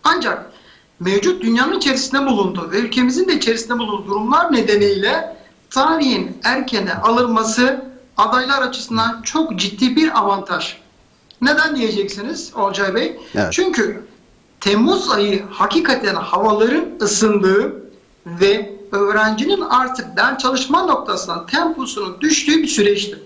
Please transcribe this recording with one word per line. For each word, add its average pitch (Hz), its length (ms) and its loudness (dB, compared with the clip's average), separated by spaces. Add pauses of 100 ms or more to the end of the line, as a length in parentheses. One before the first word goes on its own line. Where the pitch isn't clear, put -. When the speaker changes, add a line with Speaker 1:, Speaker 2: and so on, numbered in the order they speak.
Speaker 1:
Ancak - 460 -2 (500)
mevcut 202 420 2
dünyanın 254 360 2
içerisinde 277 480 0
bulunduğu 185 440 0
ve 190 80 0
ülkemizin 254 500 0
de 330 60 2
içerisinde 233 440 -2
bulunduğu 208 280 -6
durumlar 254 460 2
nedeniyle 208 840 2 (340)
tarihin 269 760 0
erkene 214 500 -2
alınması 240 920 2 (320)
adaylar 254 460 0
açısından 233 600 -4
çok 311 360 -2
ciddi 247 380 0
bir 311 220 2
avantaj. 196 580 -2 (680)
Neden 294 340 2
diyeceksiniz 214 800 -4
Olcay 196 380 -2
Bey? - 260 -2 (140)
Speaker 2:
Evet. 202 180 0
Speaker 1:
Çünkü 359 520 0 (560)
Temmuz 254 500 2
ayı 202 400 0
hakikaten 240 640 0
havaların 214 720 2 (160)
ısındığı 202 840 2 (440)
ve 196 460 0 (200)
öğrencinin 214 680 0
artık 254 560 -2
ders 254 260 0
çalışma 269 400 2
noktasından 190 640 -2
temposunun 269 760 -4
düştüğü 311 420 2
bir - 40 0
süreçti. 202 600 0